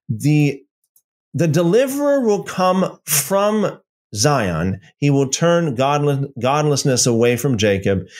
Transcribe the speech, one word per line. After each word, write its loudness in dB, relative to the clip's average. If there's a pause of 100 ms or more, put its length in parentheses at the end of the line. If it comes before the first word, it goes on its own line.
The, 0 (680)
the 0
deliverer 2
will 0
come -2
from -2 (340)
Zion. 0 (160)
He 0
will 2
turn 0
godless-, 0 (100)
godlessness 0
away 2
from -2
Jacob. 0 (140)